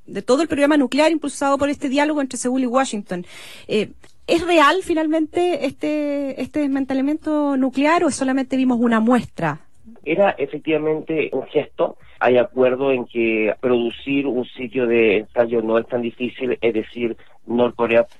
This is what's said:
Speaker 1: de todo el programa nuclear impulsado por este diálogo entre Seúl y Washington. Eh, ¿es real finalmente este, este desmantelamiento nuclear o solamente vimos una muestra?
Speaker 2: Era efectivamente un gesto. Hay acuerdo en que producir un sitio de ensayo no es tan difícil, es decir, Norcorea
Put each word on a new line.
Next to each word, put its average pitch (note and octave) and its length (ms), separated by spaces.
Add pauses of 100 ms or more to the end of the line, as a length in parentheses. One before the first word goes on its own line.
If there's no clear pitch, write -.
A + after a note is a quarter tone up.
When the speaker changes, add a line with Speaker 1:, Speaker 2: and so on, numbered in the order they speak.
Speaker 1:
de G3 140
todo C4 220
el D#4+ 60
programa C#4+ 280
nuclear C#4+ 340
impulsado C#4+ 460
por C#4+ 140
este D4 180
diálogo D4 320
entre C4 160
Seúl B3+ 280
y - 20
Washington. A3+ 580 (420)
Eh, - 260 (340)
¿es E4 200
real E4+ 360
finalmente D#4+ 840
este, C#4+ 760
este C4 180
desmantelamiento C#4 960
nuclear D4 480
o D4 60
solamente C4 480
vimos B3+ 200
una A#3 220
muestra? G#3+ 600 (440)
Speaker 2:
Era F#3 280
efectivamente D3+ 1000
un C3+ 140
gesto. - 500 (280)
Hay B2 140
acuerdo B2+ 540
en B2 120
que A2+ 560
producir C3 680
un A#2+ 160
sitio B2 420
de A2+ 320
ensayo A#2 420
no A2+ 160
es A#2 120
tan A#2+ 140
difícil, A#2+ 580
es A#2 120
decir, A2+ 440 (300)
Norcorea A#2 600 (140)